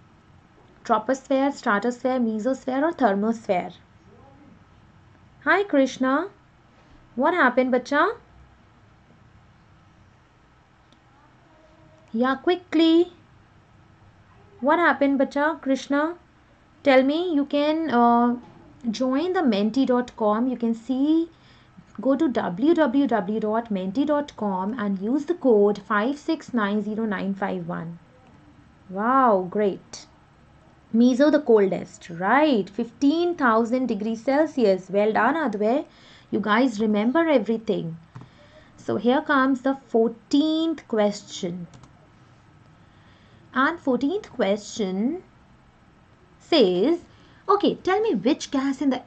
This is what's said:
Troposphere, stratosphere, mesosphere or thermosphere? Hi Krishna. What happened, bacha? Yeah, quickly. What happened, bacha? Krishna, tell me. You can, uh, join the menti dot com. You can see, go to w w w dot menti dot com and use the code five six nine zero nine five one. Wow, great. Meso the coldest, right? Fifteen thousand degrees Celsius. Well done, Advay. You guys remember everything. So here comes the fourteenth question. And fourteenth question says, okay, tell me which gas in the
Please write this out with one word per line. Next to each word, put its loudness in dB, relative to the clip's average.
Troposphere, -2
stratosphere, -2
mesosphere -2
or 0
thermosphere? -2
Hi 2
Krishna. 0
What 2
happened, 2
bacha? 0
Yeah, 0
quickly. 2
What 0
happened, 2
bacha? -2
Krishna, -2
tell 6
me. 0
You 0
can, -2
uh, 4
join -2
the 0
menti 0
dot -2
com. 0
You -4
can -2
see, 0
go 2
to 2
w 0
w 2
w -2
dot -4
menti -2
dot -2
com -4
and -4
use -2
the -4
code 4
five -2
six -6
nine -2
zero -6
nine -4
five -6
one. -10
Wow, 2
great. -4
Meso 4
the 4
coldest, 0
right? 2
Fifteen -2
thousand 0
degrees -6
Celsius. 0
Well 0
done, 2
Advay. -2
You -4
guys 0
remember 0
everything. -2
So -6
here 2
comes 0
the -2
fourteenth 0
question. -4
And 0
fourteenth -2
question -2
says, 2
okay, 2
tell -2
me 0
which -2
gas -4
in 0
the -2